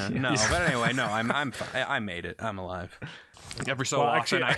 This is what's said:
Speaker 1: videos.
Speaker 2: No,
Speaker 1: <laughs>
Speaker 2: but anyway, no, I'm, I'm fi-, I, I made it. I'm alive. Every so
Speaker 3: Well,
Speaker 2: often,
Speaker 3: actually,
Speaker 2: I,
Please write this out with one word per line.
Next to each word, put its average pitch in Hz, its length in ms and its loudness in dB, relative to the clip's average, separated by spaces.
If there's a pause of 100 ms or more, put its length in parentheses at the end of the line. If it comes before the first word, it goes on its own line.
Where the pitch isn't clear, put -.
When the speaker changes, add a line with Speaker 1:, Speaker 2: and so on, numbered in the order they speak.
Speaker 1:
videos. 123 120 0
Speaker 2:
No, 127 100 2
Speaker 1:
<laughs> 107 200 4
Speaker 2:
but 175 120 2
anyway, 120 320 2
no, 131 100 2
I'm, 110 280 2
I'm 143 200 0
fi-, - 300 -4
I, 139 140 0
I - 20 0
made 90 260 -4
it. 87 140 -6
I'm 110 200 -4
alive. 92 400 -8 (680)
Every 131 160 -2
so 139 140 0
Speaker 3:
Well, 143 100 4
Speaker 2:
often, 151 120 4
Speaker 3:
actually, 131 220 2
Speaker 2:
I, 127 160 2